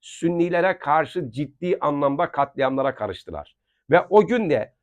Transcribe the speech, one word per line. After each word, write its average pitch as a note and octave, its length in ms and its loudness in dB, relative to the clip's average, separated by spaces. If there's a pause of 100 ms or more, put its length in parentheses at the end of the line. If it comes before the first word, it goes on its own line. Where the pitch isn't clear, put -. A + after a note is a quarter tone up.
Sünnilere F3 760 0
karşı D3 520 -2
ciddi D3 500 -4
anlamda C#3 500 0
katliamlara C3+ 640 -2
karıştılar. F2 600 -10 (340)
Ve E3 200 6
o F#3 180 6
gün A3 220 0
de A#2 340 0